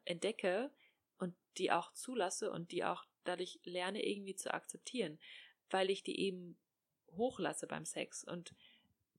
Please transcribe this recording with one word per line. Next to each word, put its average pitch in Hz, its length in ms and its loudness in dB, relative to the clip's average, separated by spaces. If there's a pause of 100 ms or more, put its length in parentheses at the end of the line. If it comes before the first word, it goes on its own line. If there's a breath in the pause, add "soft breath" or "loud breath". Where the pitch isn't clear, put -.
entdecke 196 680 2 (460)
und 180 160 -2 (240)
die 190 140 6
auch - 200 4
zulasse 214 580 0
und 170 220 -4
die 175 120 2
auch - 200 0 (200)
dadurch 180 400 -2
lerne, 180 420 -2
irgendwie 196 300 -2
zu - 180 -4
akzeptieren, 170 640 -4 (500 loud breath)
weil 190 200 4
ich 196 120 0
die - 180 -2
eben 180 380 -2 (520)
hochlasse 175 560 0
beim 156 180 -4
Sex. - 400 -6
Und 175 300 -8 (640 soft breath)